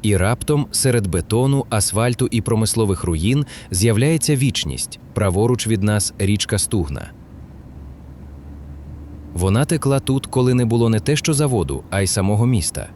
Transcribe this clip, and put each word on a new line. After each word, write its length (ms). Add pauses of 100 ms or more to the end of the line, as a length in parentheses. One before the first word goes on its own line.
І 100
раптом 540
серед 360
бетону, 640
асфальту 600
і 100
промислових 640
руїн 420 (240)
з'являється 680
вічність, 640 (140)
праворуч 520
від 160
нас 360
річка 400
Стугна. 520 (2250)
Вона 300
текла 360
тут, 260
коли 280
не 100
було 240
не 120
те 160
що 180
заводу, 560
а 100
й 60
самого 400
міста. 500